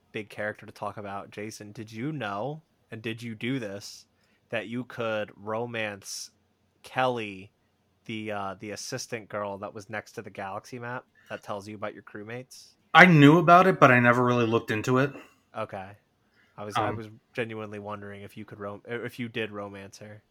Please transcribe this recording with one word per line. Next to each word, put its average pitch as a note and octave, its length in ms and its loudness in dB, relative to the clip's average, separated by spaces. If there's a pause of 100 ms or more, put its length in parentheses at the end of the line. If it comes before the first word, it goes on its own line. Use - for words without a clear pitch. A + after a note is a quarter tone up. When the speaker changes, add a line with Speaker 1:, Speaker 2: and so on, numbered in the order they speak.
(120)
Speaker 1:
big G#2+ 180 -10
character G#2+ 360 -8
to G#2+ 60 -18
talk G2+ 260 -10
about, G2+ 340 -12
Jason, G#2+ 400 -12
did A2 200 -14
you A#2 200 -8
know, B2 520 -6 (280)
and A2+ 100 -14
did A2+ 220 -8
you A#2 120 -10
do B2 240 -4
this, G2+ 460 -12 (440)
that A2 180 -4
you A#2+ 160 -6
could A2 520 -4
romance A2 960 -8 (520)
Kelly, A2+ 680 -2 (540)
the, A2 260 -8
uh, G2 280 -6
the G#2+ 120 -10
assistant A2 580 -10
girl G2+ 300 -6
that F#2+ 160 -10
was G#2 160 -16
next G#2+ 220 -10
to A2+ 100 -12
the G#2 80 -14
galaxy G2+ 480 -10
map A#2+ 260 -10 (240)
that G#2 140 -12
tells G2+ 240 -10
you G#2+ 80 -12
about G#2 180 -10
your G2+ 80 -18
crewmates? A2+ 680 -16 (240)
Speaker 2:
I E3+ 120 12
knew D#3 320 10
about F3 300 8
it, F#3+ 120 2
but C3+ 120 10
I B2 80 8
never A#2+ 260 6
really B2 220 4
looked A#2 240 2
into A#2 260 0
it. C#3 140 2 (440)
Speaker 1:
Okay. G2+ 360 -10 (680)
I G#2 80 -10
was, G#2+ 100 -8
I A2 140 0
Speaker 2:
Um, G#2+ 80 -6
Speaker 1:
was A2 100 -12 (240)
genuinely A2 480 -8
wondering G2+ 440 -12
if G2 120 -18
you G#2+ 80 -12
could G#2+ 160 -18
rom-, G2+ 260 -10
if A#2+ 340 -10
you A#2 100 -6
did A2 220 -6
romance G2 480 -12
her. G#2 320 -20